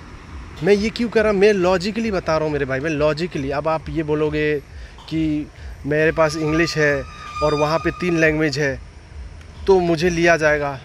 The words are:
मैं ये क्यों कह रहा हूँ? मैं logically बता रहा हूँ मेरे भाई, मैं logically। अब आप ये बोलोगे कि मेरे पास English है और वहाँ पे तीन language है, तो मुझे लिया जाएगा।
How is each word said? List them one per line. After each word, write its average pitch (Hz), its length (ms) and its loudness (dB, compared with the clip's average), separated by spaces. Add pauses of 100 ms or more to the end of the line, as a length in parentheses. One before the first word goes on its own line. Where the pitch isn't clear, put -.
(640)
मैं 180 120 4
ये 208 160 2
क्यों 233 180 -4
कह 220 140 2
रहा 214 100 4
हूँ? 190 80 2
मैं 214 120 8
logically 190 580 0
बता 165 260 0
रहा 156 80 0
हूँ 156 80 -2
मेरे 139 120 -2
भाई, 131 160 -2
मैं 160 100 -2
logically। 151 640 -2
अब 147 160 -2
आप 160 200 -2
ये 151 140 -4
बोलोगे 151 520 0 (480)
कि 156 440 -2 (400)
मेरे 156 260 2
पास 156 240 2
English 160 400 0
है 143 260 2 (400)
और 151 120 2
वहाँ 151 240 2
पे 170 120 -2
तीन 175 280 -2
language 156 400 2
है, 135 200 -2 (880)
तो 190 140 6
मुझे 170 300 2
लिया 170 260 4
जाएगा। 147 480 0